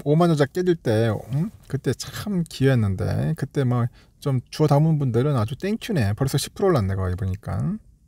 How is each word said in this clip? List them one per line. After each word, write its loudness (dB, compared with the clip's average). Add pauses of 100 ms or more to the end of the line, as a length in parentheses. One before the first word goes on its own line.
오만 4
원자 4
깨질 0
때, 2 (240)
응? 0 (180)
그때 -2
참 -6
기회였는데, 0
그때 -4
뭐 0 (320)
좀 -2
주워 0
담은 4
분들은 0
아주 -2
땡큐네. -2
벌써 -2
십 -6
프로 0
올랐네, 2
거의 -2
보니까. -4 (300)